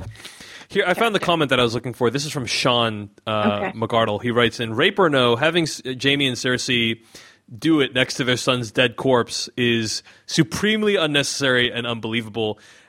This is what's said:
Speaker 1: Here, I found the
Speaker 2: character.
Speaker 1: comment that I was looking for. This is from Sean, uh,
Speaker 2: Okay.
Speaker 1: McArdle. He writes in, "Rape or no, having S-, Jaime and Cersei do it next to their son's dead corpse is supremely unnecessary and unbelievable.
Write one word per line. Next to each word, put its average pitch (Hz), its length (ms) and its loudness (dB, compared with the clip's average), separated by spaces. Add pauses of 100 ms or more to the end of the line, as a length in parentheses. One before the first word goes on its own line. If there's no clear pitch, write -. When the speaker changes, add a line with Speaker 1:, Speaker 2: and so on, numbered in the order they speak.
(680)
Speaker 1:
Here, 196 160 0
I 175 100 2
found 226 200 0
the 185 60 0
Speaker 2:
character. - 60 -6
Speaker 1:
comment 165 240 2
that 127 100 4
I - 20 4
was 117 120 2
looking 123 180 -6
for. 117 180 2
This 139 160 -2
is 143 60 -8
from 135 140 -4
Sean, 113 640 0 (160)
uh, 104 440 0
Speaker 2:
Okay. 104 100 -12
Speaker 1:
McArdle. 113 420 0
He 120 120 -2
writes 117 260 2
in, 113 160 -6
"Rape 185 240 0
or 180 100 6
no, 123 280 4
having 165 260 2
S-, - 220 -6
Jaime 135 420 0
and 123 100 -2
Cersei 120 640 0 (540)
do 156 240 2
it 127 140 0
next 127 200 0
to 135 100 -2
their 123 120 2
son's 123 360 -2
dead 123 240 2
corpse 123 600 0
is 117 460 0 (240)
supremely 208 680 0
unnecessary 139 760 0
and 120 160 -6
unbelievable. 110 720 -4 (300)